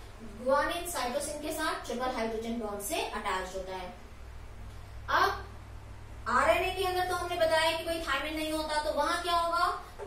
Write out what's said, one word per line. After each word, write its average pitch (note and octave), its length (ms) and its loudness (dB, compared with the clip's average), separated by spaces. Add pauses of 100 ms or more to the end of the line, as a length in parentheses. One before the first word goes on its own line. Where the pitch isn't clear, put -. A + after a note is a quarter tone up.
(460)
guanine D4+ 440 2
cytosine C#4+ 520 -2
के D#4 120 -4
साथ D#4+ 320 -2
ट्रिपल B3+ 300 0
हाइड्रोजन A3+ 440 -2
बॉन्ड G3+ 240 -4
से F4 180 0
अटैच - 540 -2
होता F#3+ 200 -6
है। F3+ 180 -8 (1160)
अब - 340 4 (840)
आरएनए E4 420 6
के F#4+ 140 0
अंदर F4+ 240 2
तो F4+ 60 2
हमने F4 200 -2
बताया D#4+ 360 6
कि E4 140 0
कोई E4 160 -2
थायमिन D4+ 340 -2
नहीं D#4 160 -2
होता, D4+ 320 0
तो D4+ 100 0
वहां E4+ 300 2
क्या F4 120 2
होगा, E4+ 300 4 (420)